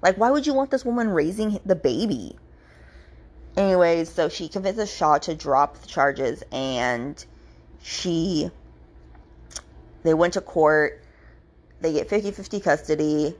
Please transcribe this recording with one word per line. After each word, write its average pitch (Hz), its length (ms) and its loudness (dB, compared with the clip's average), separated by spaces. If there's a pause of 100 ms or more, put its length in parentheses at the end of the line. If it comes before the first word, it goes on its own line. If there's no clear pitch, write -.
Like, 190 160 4
why 226 140 4
would 294 160 2
you 294 80 0
want 269 160 0
this 262 140 -2
woman 233 260 0
raising 196 560 0
the 190 80 4
baby? 139 640 -2 (1200)
Anyways, 175 520 4
so 165 200 0
she 170 180 -8
convinces 196 480 -4
Shaw 151 240 4
to 160 160 -4
drop 143 440 0
the - 100 -20
charges, 139 640 0
and 131 720 -4 (580)
she, 170 680 -2 (1600)
they 160 100 4
went 175 200 2
to 190 60 -2
court. 156 600 2 (760)
They 160 140 -2
get - 140 -2
fifty 208 220 -2
fifty 202 300 -8
custody. 151 800 0